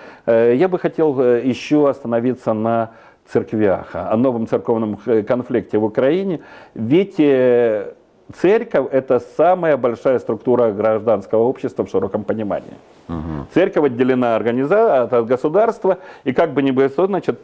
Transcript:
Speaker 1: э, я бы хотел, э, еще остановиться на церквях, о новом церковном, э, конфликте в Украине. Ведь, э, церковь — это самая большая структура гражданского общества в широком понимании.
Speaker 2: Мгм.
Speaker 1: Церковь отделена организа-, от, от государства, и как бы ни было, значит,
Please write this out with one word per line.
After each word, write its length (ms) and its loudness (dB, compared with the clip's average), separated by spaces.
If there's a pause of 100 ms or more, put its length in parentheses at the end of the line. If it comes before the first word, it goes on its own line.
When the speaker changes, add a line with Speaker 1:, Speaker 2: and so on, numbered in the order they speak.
(260)
Speaker 1:
э, 300 4
я 120 2
бы 120 -4
хотел, 400 -2
э, 240 2
еще 440 0
остановиться 680 -2
на 380 -2 (360)
церквях, 680 -2
о 240 -4
новом 300 -2
церковном, 500 -2 (100)
э, 160 2
конфликте 540 -4
в 60 0
Украине. 560 -2 (360)
Ведь, 440 0
э, 720 2 (500)
церковь — 520 0
это 260 0 (180)
самая 380 2
большая 440 0
структура 520 0
гражданского 720 0
общества 420 -4
в 40 -10
широком 340 -4
понимании. 500 -6 (340)
Speaker 2:
Мгм. 460 -8
Speaker 1:
Церковь 320 0
отделена 500 0
организа-, 680 0
от, 100 -4
от 120 2
государства, 720 0 (260)
и 100 -2
как 200 0
бы 80 -2
ни 100 0
было, 180 2 (180)
значит, 360 -4